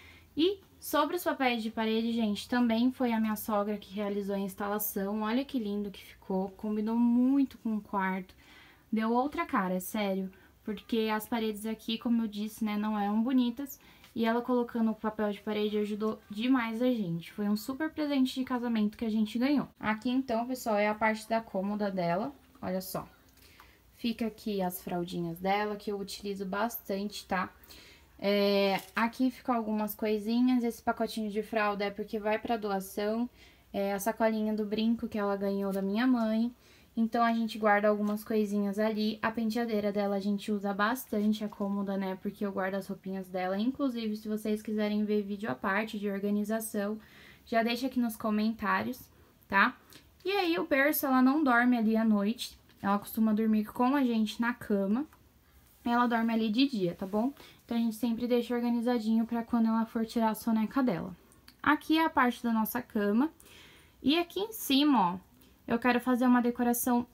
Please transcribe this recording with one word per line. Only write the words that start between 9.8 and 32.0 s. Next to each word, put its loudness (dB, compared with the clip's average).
sério, -2
porque -2
as -2
paredes -2
aqui, -6
como 0
eu 0
disse, -6
né, 0
não 0
eram 2
bonitas. 0
E 0
ela 2
colocando 0
o 0
papel -2
de -10
parede -2
ajudou -2
demais 0
a 4
gente. -2
Foi -2
um 2
super -4
presente 0
de -2
casamento -2
que -4
a -2
gente 0
ganhou. 2
Aqui, -2
então, 0
pessoal, -2
é 2
a 2
parte 0
da 0
cômoda -2
dela. 0
Olha -4
só. -8
Fica -4
aqui -4
as -4
fraldinhas -4
dela, 0
que -8
eu -4
utilizo -8
bastante, -4
tá? -2
É, 2
aqui 0
ficam -4
algumas -2
coisinhas. 2
Esse -2
pacotinho -2
de -2
fralda 0
é -2
porque -6